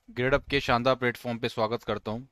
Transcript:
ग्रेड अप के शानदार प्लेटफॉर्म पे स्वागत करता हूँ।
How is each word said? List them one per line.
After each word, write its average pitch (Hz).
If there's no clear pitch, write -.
ग्रेड 127
अप 139
के 143
शानदार 127
प्लेटफॉर्म 120
पे 117
स्वागत 113
करता 107
हूँ। 127